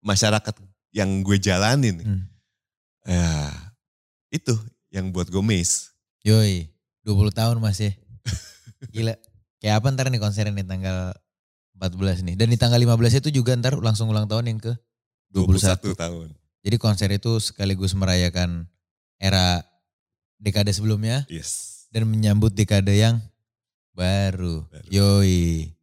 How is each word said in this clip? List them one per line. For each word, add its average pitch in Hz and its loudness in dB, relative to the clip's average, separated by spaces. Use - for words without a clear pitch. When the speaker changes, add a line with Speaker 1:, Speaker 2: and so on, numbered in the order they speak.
Speaker 1:
masyarakat 104 0
yang 95 -2
gue 98 2
jalanin. 101 2
Speaker 2:
Hmm. 95 -4
Speaker 1:
Ya, 80 -2
itu - -4
yang 95 -6
buat 90 -4
gue 92 -2
miss. 95 0
Speaker 2:
Yoi, 101 2
dua 107 -4
puluh 95 4
tahun, 117 0
Mas, 107 -2
ya. 104 -2
Speaker 1:
<laughs> - -12
Speaker 2:
Gila. 113 -2
Kayak 107 2
apa 110 2
ntar 131 0
nih 123 0
konsernya 104 -2
nih 98 -6
tanggal 92 -6
empat 92 -6
belas 92 0
nih. 90 -4
Dan 117 2
di 117 2
tanggal 120 2
lima 120 4
belas 117 4
itu 135 2
juga 127 2
ntar 123 -2
langsung 110 0
ulang 107 0
tahun 110 -4
yang 110 -4
ke 113 -6
dua 95 0
puluh 92 6
satu. 92 2
Speaker 1:
Dua 92 -4
puluh - -
satu 85 -6
tahun. - -16
Speaker 2:
Jadi 104 0
konser 104 0
itu 101 -2
sekaligus 95 -2
merayakan 90 -2
era 90 0
dekade 104 -2
sebelumnya. 107 -2
Speaker 1:
Yes. - -12
Speaker 2:
Dan 113 -2
menyambut 107 2
dekade 101 2
yang 110 2
baru. 90 -2
Speaker 1:
Baru. 78 -20
Speaker 2:
Yoi. 90 2